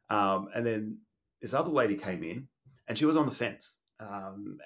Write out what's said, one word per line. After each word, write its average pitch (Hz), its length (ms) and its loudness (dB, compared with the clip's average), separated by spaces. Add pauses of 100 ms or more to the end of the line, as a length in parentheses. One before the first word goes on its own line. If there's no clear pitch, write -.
(140)
um, 98 400 2
and 117 100 0
then 107 340 0 (440)
this 104 100 -6
other 156 180 2
lady 117 260 4
came 90 260 -4
in 87 260 -8 (400)
and 113 80 -2
she 139 80 2
was 156 120 6
on 147 100 6
the 123 80 0
fence. - 440 -6 (220)
Um, 101 640 -10